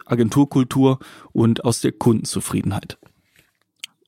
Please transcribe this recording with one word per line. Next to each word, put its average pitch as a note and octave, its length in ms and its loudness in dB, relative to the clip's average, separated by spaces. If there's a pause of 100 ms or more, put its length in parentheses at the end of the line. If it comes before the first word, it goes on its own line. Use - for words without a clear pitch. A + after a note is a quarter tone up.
Agenturkultur C3 920 2 (320)
und A#2 320 0
aus A#2+ 180 0
der C3+ 100 0
Kundenzufriedenheit. - 1040 -4 (1120)